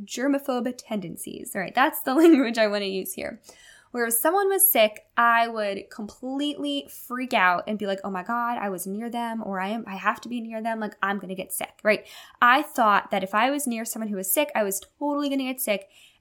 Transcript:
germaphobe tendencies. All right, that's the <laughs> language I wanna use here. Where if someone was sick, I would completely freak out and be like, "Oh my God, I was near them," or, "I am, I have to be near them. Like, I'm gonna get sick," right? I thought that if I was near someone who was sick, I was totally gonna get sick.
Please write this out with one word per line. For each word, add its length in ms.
germaphobe 760
tendencies. 760
All 60
right, 140
that's 260
the 140
<laughs> 0
language 420
I 120
wanna 180
use 260
here. 280
Where 160
if 80
someone 340
was 240
sick, 340
I 300
would 420
completely 1000
freak 440
out 320
and 120
be 80
like, 180
"Oh 60
my 120
God, 340
I 140
was 160
near 240
them," 340
or, 160
"I 80
am, 180
I 100
have 260
to 80
be 100
near 220
them. 180
Like, 220
I'm 160
gonna 160
get 180
sick," 300
right? 240
I 220
thought 480
that 120
if 120
I 160
was 160
near 180
someone 240
who 80
was 160
sick, 220
I 80
was 180
totally 300
gonna 160
get 160
sick. 300